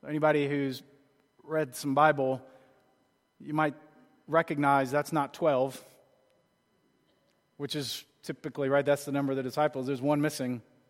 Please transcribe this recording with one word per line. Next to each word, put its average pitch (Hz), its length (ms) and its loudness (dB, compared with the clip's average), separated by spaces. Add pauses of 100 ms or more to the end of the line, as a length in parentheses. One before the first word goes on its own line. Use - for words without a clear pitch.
Anybody 147 420 2
who's 139 340 -2 (600)
read 151 340 -4
some 139 180 -2
Bible, 139 460 4 (960)
you 147 140 -12
might 156 220 0 (520)
recognize 143 640 2
that's 143 220 -2
not 143 200 -2
twelve, 135 480 0 (1800)
which 143 180 -8
is 135 280 -8 (180)
typically, 143 480 -6
right, 139 160 4
that's 143 200 2
the 147 60 -6
number 139 200 -2
of 135 60 -2
the 135 60 -4
disciples. 131 440 -2
There's 135 140 -4
one 147 200 2
missing 127 400 -4 (280)